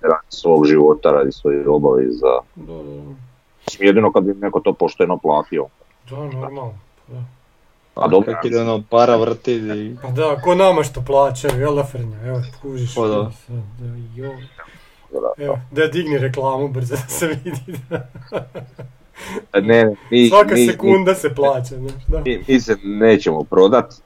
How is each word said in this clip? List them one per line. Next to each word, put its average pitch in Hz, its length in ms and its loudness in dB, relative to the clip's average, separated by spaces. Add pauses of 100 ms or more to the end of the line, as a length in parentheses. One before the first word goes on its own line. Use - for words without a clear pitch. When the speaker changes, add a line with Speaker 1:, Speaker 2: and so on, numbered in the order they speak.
Speaker 1:
radi 80 260 0
svog 80 380 2
života, 76 440 4
radi 71 220 0
svojih 71 360 -2
obaveza. 65 580 0 (300)
Speaker 2:
Da, 78 180 -18
da, 78 100 -14
da. 71 180 -16 (600)
Speaker 1:
Mislim, - 180 -12
jedino 98 320 4
kad 98 120 2
bi 98 100 -2
neko 98 260 -4
to 92 120 0
pošteno 87 460 -2
platio. 76 480 -2 (440)
Speaker 2:
Da, 131 80 -14
normalno, 135 560 -12 (340)
da. 123 160 -14 (720)
Speaker 1:
A - 120 0
dobro. 101 240 2
Speaker 3:
Kak - 120 -8
ide 117 160 0
ono, 113 300 -2
para 117 260 4
vrti 117 380 -2
i 107 460 -8
Speaker 2:
Pa 131 100 -14
da, 147 280 -2
ko 175 160 0
nama 180 280 4
što 131 200 -6
plaćaju, 135 580 0
jel 147 140 -2
da, 143 100 -2
Frnja? 117 380 -12
Evo, 127 200 -6 (200)
kužiš, 127 320 -8
Speaker 3:
Pa 120 80 -4
da. 107 360 -2
Speaker 2:
sad, 120 180 -16 (220)
da, 123 80 -14 (300)
joj. 131 200 -12 (720)
Speaker 1:
Da, - 100 -6
da. 58 240 -4
Speaker 2:
Evo, 143 140 -2 (100)
da 156 180 0
digni 151 320 -2
reklamu 131 500 -2
brzo 127 220 -6
da 143 120 -6
se - 260 -6
vidi, 151 500 -8 (100)
da. - 200 -8 (1500)
Speaker 1:
Ne, 101 80 4
ne, 110 320 4 (140)
mi, 120 200 6
Speaker 2:
Svaka 208 260 6
Speaker 1:
mi, 120 120 6
Speaker 2:
sekunda 185 440 2
Speaker 1:
mi, 190 60 2
Speaker 2:
se 143 180 -4
plaća, 135 420 -2
znaš, 135 320 -10
da. 156 120 0
Speaker 1:
mi, 123 260 -4
mi 131 140 4
se 113 240 -2
nećemo 101 580 2
prodat 104 520 4 (100)